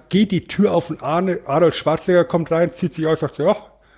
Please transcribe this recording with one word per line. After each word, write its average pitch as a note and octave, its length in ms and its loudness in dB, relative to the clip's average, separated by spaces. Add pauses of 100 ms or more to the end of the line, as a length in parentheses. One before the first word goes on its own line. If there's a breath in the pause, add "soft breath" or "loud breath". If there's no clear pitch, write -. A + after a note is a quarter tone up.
geht G3+ 220 2
die F3 160 -2
Tür F#3 260 0
auf E3+ 160 0
und - 140 -10
Arne-, F3 420 -2
Arnold D#3 300 2
Schwarzenegger E3+ 480 2
kommt E3+ 280 -2
rein, E3 200 0
zieht - 220 -4
sich D#3 120 -4
aus, D#3 140 0
sagt C#3+ 160 -6
so, - 80 -4
"Ja, G#3+ 140 2 (400 soft breath)